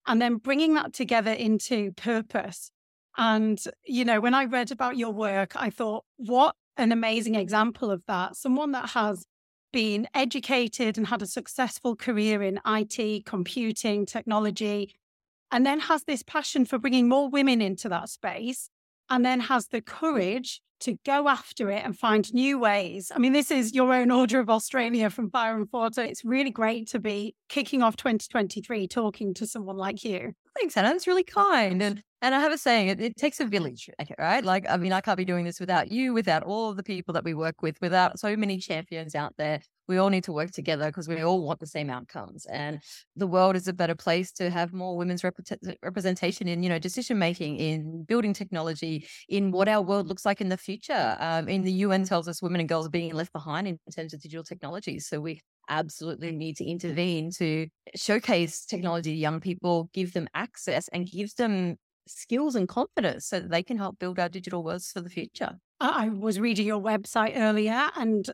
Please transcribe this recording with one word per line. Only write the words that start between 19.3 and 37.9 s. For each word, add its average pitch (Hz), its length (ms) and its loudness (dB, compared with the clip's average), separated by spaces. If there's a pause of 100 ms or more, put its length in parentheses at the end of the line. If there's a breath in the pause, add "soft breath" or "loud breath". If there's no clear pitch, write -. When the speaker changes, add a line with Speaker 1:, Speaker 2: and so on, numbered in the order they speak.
Speaker 1:
has 240 260 2
the 226 140 -4
courage 247 800 -2 (180)
to 233 260 -4
go 285 240 2
after 240 420 0
it 202 140 -2
and 220 140 -6
find 214 340 4
new 269 240 4
ways. 196 560 0
I - 60 -2
mean, 254 140 6
this 285 180 4
is 254 240 2
your 254 180 6
own 247 200 6
Order 247 260 6
of 226 100 2
Australia 233 640 2
from 214 180 -4
Fire 226 280 0
and 208 120 -2
Forte. 226 400 -2
It's - 160 -10
really 262 280 0
great 226 380 0
to 226 100 -2
be 208 340 -4 (140)
kicking 269 340 0
off 220 140 4
twenty 226 340 0
twenty-three 208 560 -2
talking 202 480 -2
to 226 100 -6
someone 190 320 -8
like 196 280 -6
you. 202 300 -6 (220)
Speaker 2:
Thanks, 415 180 -2
Hannah. 208 160 6
That's 349 180 0
really 359 160 4
kind. 240 580 4
And, 208 200 -2 (200)
and 262 120 4
I 277 60 4
have 302 120 4
a 320 60 -2
saying, 226 300 4
it, 226 120 0
it 226 160 -2
takes 294 240 -2
a 294 40 2
village, 175 440 -2 (120)
okay, 147 180 -8
right? 190 260 2
Like, 185 240 2
I - 80 2
mean, 180 160 0
I 190 80 2
can't 196 160 0
be 185 80 -2
doing 180 200 0
this 170 140 -6
without 175 320 0
you, 254 220 0
without 180 300 2
all 214 280 -2
of 190 60 -6
the 196 60 -6
people 180 320 -6
that 156 100 0
we 165 100 -2
work 160 280 -4
with, 156 180 -4
without 180 380 4